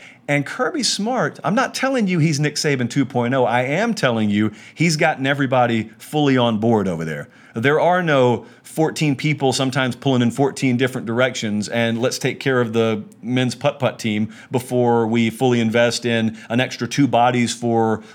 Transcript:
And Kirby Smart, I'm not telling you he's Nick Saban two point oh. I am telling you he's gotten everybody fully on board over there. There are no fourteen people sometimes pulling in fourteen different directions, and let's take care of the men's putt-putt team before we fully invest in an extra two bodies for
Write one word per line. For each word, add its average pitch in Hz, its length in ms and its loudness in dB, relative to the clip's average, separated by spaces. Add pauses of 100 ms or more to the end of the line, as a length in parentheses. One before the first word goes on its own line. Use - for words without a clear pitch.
(260)
And 143 200 -2
Kirby 277 360 -4
Smart, 208 600 -2
I'm 185 100 0
not 247 200 0
telling 254 340 0
you 180 100 0
he's 151 220 2
Nick 147 140 0
Saban 135 340 0
two 139 160 0
point 123 300 -2
oh. 127 100 4
I 120 180 2
am 185 300 -2
telling 113 380 0
you 104 220 2 (220)
he's 160 220 0
gotten 147 300 0
everybody 123 720 0
fully 143 400 2
on 117 200 2
board 110 300 2
over 82 160 -4
there. 76 240 -8 (260)
There 135 240 2
are 175 240 2
no 131 440 2 (160)
fourteen 151 540 0
people 135 360 0
sometimes 131 420 0
pulling 127 280 2
in 117 80 2
fourteen 131 480 0
different 127 280 -2
directions, 113 640 -2
and 117 320 -2
let's 123 180 -2
take - 220 -4
care 131 200 0
of 113 120 -2
the 113 320 0 (180)
men's 123 320 -2
putt-putt 131 440 -2
team 107 340 -2 (180)
before 120 560 0
we 113 240 2
fully 120 300 0
invest 117 460 2
in 113 300 0 (120)
an 117 100 -2
extra 123 300 -4
two 143 180 2
bodies 120 480 2
for 113 480 0 (120)